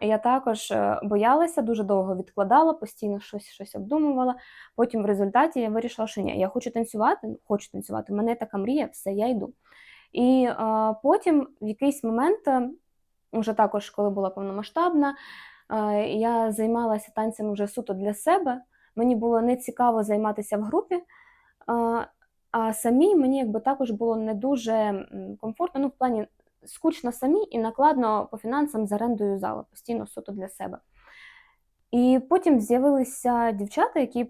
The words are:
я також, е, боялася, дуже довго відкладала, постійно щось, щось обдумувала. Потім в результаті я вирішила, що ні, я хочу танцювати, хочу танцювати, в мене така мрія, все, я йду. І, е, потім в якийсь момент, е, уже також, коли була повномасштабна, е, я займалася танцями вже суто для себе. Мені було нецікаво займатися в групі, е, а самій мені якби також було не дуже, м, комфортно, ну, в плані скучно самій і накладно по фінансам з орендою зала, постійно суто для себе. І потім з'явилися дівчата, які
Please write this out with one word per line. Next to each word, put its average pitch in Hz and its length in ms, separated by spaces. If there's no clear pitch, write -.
я 214 160
також, 240 540
е, 208 320
боялася, 247 580
дуже 220 220
довго 190 320
відкладала, 226 580
постійно 208 460
щось, 202 260
щось - 300
обдумувала. 254 600
Потім 226 280
в - 20
результаті 214 540
я 226 100
вирішила, 226 380
що 208 140
ні, - 180
я 285 80
хочу 247 240
танцювати, 226 640
хочу 208 240
танцювати, 196 420
в - 20
мене 226 200
така 220 220
мрія, 240 340
все, - 220
я 208 140
йду. 247 260
І, 254 380
е, 220 540
потім 311 440
в 214 60
якийсь 277 360
момент, 262 440
е, 254 220
уже 220 220
також, 208 360
коли 208 200
була 196 200
повномасштабна, 277 840
е, 214 380
я 226 440
займалася 220 640
танцями 214 380
вже 202 140
суто 220 260
для 202 200
себе. 285 480
Мені 240 200
було 226 260
нецікаво 240 600
займатися 208 540
в 214 40
групі, 294 340
е, 349 80
а 226 220
самій 285 420
мені 269 220
якби 220 220
також 262 320
було 226 240
не 220 180
дуже, 226 400
м, 202 680
комфортно, 269 400
ну, 285 60
в 262 40
плані 226 360
скучно 320 460
самій 302 400
і 233 80
накладно 233 720
по 220 60
фінансам 240 500
з 202 40
орендою 208 480
зала, 214 240
постійно 220 440
суто - 240
для 196 160
себе. 190 300
І 254 380
потім 339 300
з'явилися 240 920
дівчата, 254 480
які 247 300